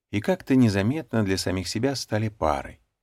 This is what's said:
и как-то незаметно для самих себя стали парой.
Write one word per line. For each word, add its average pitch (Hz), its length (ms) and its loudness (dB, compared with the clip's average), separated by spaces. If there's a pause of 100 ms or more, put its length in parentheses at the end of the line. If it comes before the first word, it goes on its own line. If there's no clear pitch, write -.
(120)
и 104 80 -2
как-то 160 380 0
незаметно 113 640 2
для 95 140 0
самих 92 320 -4
себя 131 260 -2
стали 110 320 -4
парой. 76 540 -2 (220)